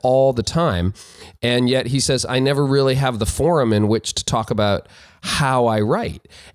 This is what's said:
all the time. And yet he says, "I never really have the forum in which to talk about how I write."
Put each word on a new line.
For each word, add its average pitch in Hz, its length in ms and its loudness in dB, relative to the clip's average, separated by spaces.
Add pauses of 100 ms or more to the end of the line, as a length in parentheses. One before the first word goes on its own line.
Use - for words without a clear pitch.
all 131 320 4
the 120 80 -2
time. 101 500 -2 (480)
And 123 300 0
yet 127 160 0
he 131 140 -2
says, 127 280 -2
"I 127 100 -2
never 139 280 0
really 135 300 2
have 131 220 0
the 110 80 -2
forum 139 460 2
in 104 160 2
which 110 260 -2
to - 100 -6
talk - 260 -4
about 104 380 -2 (340)
how 131 440 0
I 110 140 0
write." 110 460 -4 (280)